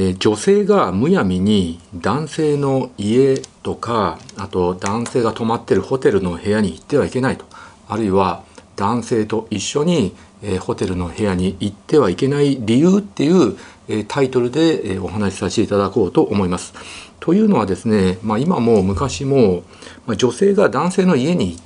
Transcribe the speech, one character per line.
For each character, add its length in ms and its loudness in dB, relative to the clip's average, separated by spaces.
ー、 100 -2
女 160 2
性 300 2
が 260 2
む 200 0
や 120 2
み 160 0
に 400 2
男 320 -4
性 300 0
の 420 -2
家 400 2
と 380 -10
か、 420 -2
あ 120 -10
と 260 0
男 320 -4
性 160 -2
が 100 0
泊 120 -6
ま 140 0
っ 60 -16
て 120 2
る 40 2
ホ 160 -2
テ 140 2
ル 120 2
の 100 -2
部 180 -6
屋 100 2
に 120 0
行 80 -18
っ 40 -20
て 140 0
は 80 2
い 40 -8
け 100 -4
な 100 0
い 60 -4
と、 80 -16
あ 100 -6
る 100 0
い 40 0
は 320 0
男 300 -2
性 220 -2
と 240 -4
一 100 -4
緒 240 -4
に、 280 0
え 140 -4
ー、 20 -6
ホ 160 -6
テ 140 -4
ル 80 -4
の 100 -4
部 160 -8
屋 140 0
に 240 -2
行 120 -4
っ 40 -20
て 220 0
は 120 4
い 60 -2
け 100 0
な 140 0
い 180 2
理 220 2
由 180 4
っ 20 0
て 220 -6
い 80 2
う、 260 4
え 140 -4
ー、 80 -8
タ 140 -2
イ 100 2
ト 80 2
ル 100 0
で、 440 0
え 40 -4
ー、 60 -6
お 20 -6
話 280 -4
し 40 -14
さ 120 -2
せ 40 -6
て 80 2
い 60 -2
た 80 0
だ 140 2
こ 160 2
う 40 -4
と 100 2
思 240 0
い 40 0
ま 100 -2
す。 160 -14
と 120 -2
い 60 4
う 100 4
の 100 4
は 80 0
で 100 -2
す 80 -12
ね、 400 2
ま 100 -2
あ、 40 0
今 200 0
も 240 4
昔 420 -2
も、 380 2
ま 100 -6
あ、 20 -2
女 160 0
性 240 2
が 120 4
男 220 -2
性 140 0
の 100 4
家 220 0
に 160 -2
行 80 -16
っ 40 -20